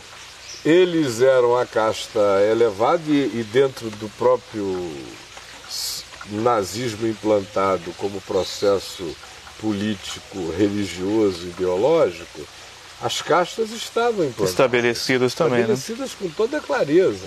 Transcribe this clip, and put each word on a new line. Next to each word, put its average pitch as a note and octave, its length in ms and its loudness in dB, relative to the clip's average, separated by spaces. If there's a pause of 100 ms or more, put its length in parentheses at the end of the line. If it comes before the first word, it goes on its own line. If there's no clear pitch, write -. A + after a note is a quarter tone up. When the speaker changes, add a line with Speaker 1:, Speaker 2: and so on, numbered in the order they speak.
(640)
Speaker 1:
eles D#3+ 560 4
eram B2 380 6
a A#2+ 80 2
casta A2 520 0 (320)
elevada A#2 560 2
e, C#3 340 2
e A2 120 -4
dentro C3 380 2
do G#2 260 -10
próprio G2+ 720 0 (800)
s-, - 340 -8 (280)
nazismo A2 760 -2
implantado G2 920 0
como G2+ 220 -6
processo G2 840 -2 (560)
político, G2+ 960 -4
religioso, G2 920 0
ideológico, F2+ 1000 0 (560)
as - 180 -4
castas F3+ 500 0
estavam A#3 540 -2
implantadas. G#2 260 -2
Speaker 2:
Estabelecidas A#2+ 840 2
também, A#2+ 320 2
né? A2 80 2
Speaker 1:
Estabelecidas A3+ 400 -8
com F#3+ 140 -8
toda A#3 320 -2
clareza, D#3+ 680 2